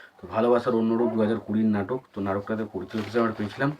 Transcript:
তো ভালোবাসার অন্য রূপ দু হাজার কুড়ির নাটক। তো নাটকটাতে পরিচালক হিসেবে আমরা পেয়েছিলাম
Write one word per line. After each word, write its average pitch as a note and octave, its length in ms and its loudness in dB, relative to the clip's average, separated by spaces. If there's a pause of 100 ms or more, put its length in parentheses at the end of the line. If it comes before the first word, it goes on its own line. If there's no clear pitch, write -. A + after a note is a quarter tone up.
(180)
তো - 40 -18 (120)
ভালোবাসার A#2+ 460 4
অন্য A2+ 100 2 (100)
রূপ A2+ 140 2
দু A2+ 100 0
হাজার A2 220 0
কুড়ির A2 300 2
নাটক। G#2 240 -2 (120)
তো - 140 -10
নাটকটাতে G2+ 380 -2 (100)
পরিচালক G#2 340 -6
হিসেবে A#2 160 2
আমরা G#2+ 140 -2
পেয়েছিলাম G#2+ 420 -2